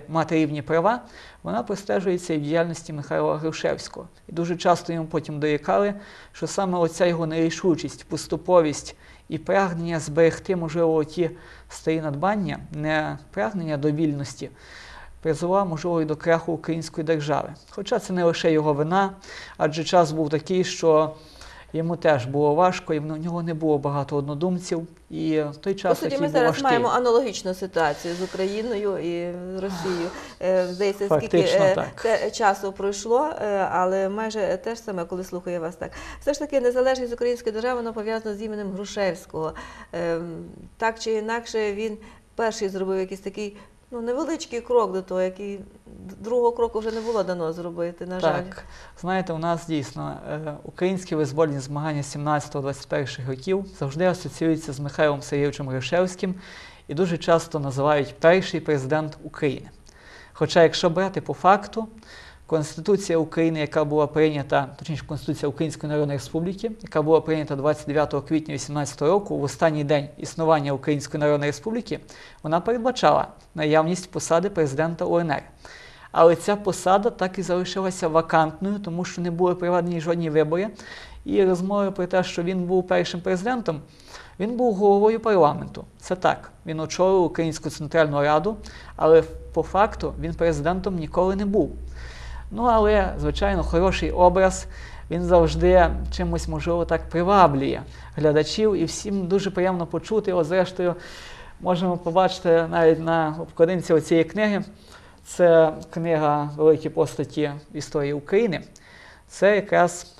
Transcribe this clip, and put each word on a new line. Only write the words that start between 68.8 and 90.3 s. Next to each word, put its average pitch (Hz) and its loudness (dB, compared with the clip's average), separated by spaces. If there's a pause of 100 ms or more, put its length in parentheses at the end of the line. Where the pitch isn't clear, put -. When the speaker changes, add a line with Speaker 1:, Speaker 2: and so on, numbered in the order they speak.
Speaker 1:
року, 202 0
в 139 -2
останній 151 0
день 143 0
існування 156 0
Української 147 -2
Народної 147 2
Республіки, 220 -6 (440)
вона 160 0
передбачала 226 2 (280)
наявність 160 2
посади 170 0
президента 165 0
У 175 2
Н 165 0
Р. 139 -2 (680)
Але 165 8
ця 208 0
посада 202 2
так 190 -4
і - -4
залишилася 180 -2
вакантною, 160 2
тому 175 -4
що - -8
не 175 -2
були 180 2
проведені 175 0
жодні 170 -2
вибори. 156 2 (580)
І 196 4
розмови 190 2
про 185 -4
те, 185 2
що 180 -4
він 180 -2
був 180 0
першим 180 0
президентом, 185 -2 (580)
він 226 -2
був 233 2
головою 208 4
парламенту. 185 2 (140)
Це - -4
так. 156 0 (140)
Він 160 -6
очолив 180 4
Українську 160 -2
Центральну 147 0
Раду, 156 2 (380)
але 160 8 (300)
по 160 0
факту 185 0
він 160 -6